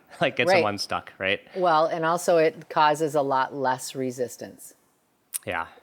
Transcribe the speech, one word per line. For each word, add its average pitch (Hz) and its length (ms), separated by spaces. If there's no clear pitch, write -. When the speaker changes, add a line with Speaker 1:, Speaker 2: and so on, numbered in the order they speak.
Speaker 1:
<laughs> - 120
like, 147 140
gets 156 160
them 185 120
Speaker 2:
Right. 104 60
Speaker 1:
unstuck, 98 480
right? 98 240
Speaker 2:
Well, 165 300
and 160 200
also 165 320
it 160 320
causes 151 460
a 147 60
lot 135 320
less 131 420
resistance. 123 760
Speaker 1:
Yeah. 85 220